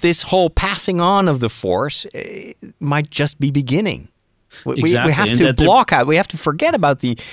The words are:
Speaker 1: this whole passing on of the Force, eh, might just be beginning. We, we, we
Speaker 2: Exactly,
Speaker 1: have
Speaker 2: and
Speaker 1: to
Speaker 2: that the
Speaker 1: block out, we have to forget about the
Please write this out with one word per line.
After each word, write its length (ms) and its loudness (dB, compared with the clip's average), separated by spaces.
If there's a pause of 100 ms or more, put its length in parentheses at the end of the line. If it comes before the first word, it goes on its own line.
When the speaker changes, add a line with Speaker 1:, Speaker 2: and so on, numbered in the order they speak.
Speaker 1:
this 220 2
whole 260 2
passing 520 -2
on 260 2
of 120 0
the 100 -2
Force, 640 -4
eh, 400 -14 (260)
might 300 -2
just 300 -4
be 120 0
beginning. 560 -2 (580)
We, 100 -4
we, 80 -2
we 60 2
Speaker 2:
Exactly, 240 2
Speaker 1:
have 160 2
Speaker 2:
and 80 2
Speaker 1:
to 80 4
Speaker 2:
that 120 2
the 80 4
Speaker 1:
block 280 4
out, 140 4
we 100 4
have 120 0
to 80 -10
forget 380 0
about 240 2
the 180 -2 (160)